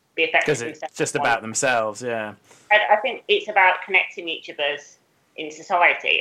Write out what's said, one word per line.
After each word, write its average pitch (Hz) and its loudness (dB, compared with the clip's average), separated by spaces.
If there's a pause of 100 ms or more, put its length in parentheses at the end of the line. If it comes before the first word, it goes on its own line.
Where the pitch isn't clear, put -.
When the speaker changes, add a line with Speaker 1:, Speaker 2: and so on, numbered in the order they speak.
(160)
Speaker 1:
be 143 0
affected 160 0
Speaker 2:
'Cause 127 -2
it's 117 -8
Speaker 1:
themselves - -12
Speaker 2:
just 151 -2
Speaker 1:
by 143 -2
Speaker 2:
about 120 2
Speaker 1:
it. - -12
Speaker 2:
themselves, 110 -2
yeah. 110 -6 (340)
Speaker 1:
I, 214 6 (120)
I - 6
think 226 -6
it's 208 0
about 185 4
connecting 185 -2
each - -10
of 165 -10
us 143 -6 (400)
in 151 -10
society, 160 2